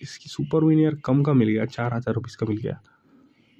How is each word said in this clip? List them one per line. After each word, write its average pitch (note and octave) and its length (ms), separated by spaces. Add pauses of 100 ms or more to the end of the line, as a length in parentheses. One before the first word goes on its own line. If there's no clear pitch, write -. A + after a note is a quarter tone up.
इसकी - 280
सुपर D#3 340
विन D#3 140
यार D#3 160 (100)
कम C#3 180
का D3 100
मिल A#2 160
गया, A2 160
चार A#2+ 300
हज़ार A#2 200
रुपीस A2 220
का A2+ 100
मिल G#2+ 100
गया। G#2+ 240 (800)